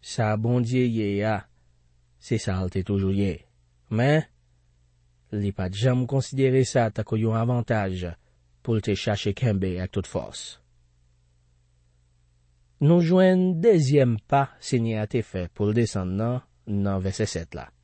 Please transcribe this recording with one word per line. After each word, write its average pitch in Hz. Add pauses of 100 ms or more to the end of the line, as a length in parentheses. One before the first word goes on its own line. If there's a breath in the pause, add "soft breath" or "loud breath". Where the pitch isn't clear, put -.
Sa 107
Bondye 120
ye 113 (160)
a, 110 (800)
se -
sa 92
l 90
te 95
toujou 98
ye. 98 (580)
Men, 139 (1040)
li 101
pa 92
t 98
janm 127
konsidere 135
sa 117
tankou 110
yon 110
avantaj 107 (500)
pou 113
l 104
te 101
chache 101
kenbe 95
ak 92
tout 92
fòs. - (2250)
Nou 165
jwenn 185
dezyèm 143 (100)
pa 139
Seyè 113
a 107
te 117
fè 92 (100)
pou 104
l 107
desann 95
nan, 120 (260)
nan 101
vèsè 98
sèt -
la. 60 (160)